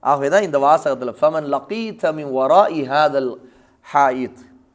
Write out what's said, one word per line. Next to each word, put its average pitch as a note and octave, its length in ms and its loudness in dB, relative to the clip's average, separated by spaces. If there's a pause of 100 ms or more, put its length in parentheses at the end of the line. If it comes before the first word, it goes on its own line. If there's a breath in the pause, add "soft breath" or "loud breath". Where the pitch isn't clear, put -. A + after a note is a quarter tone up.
ஆகவே C#3 280 0
தான் F#3+ 140 2
இந்த D3+ 160 -2
வாசகத்துல, C3+ 600 0
"ஃபமன் D3+ 340 0
லகீத G#3 580 -6
மின் D3 220 -8
வராஇ D3+ 520 2
ஹாதல் C#3 480 0 (580 soft breath)
ஹாயித்" C3 500 0 (320)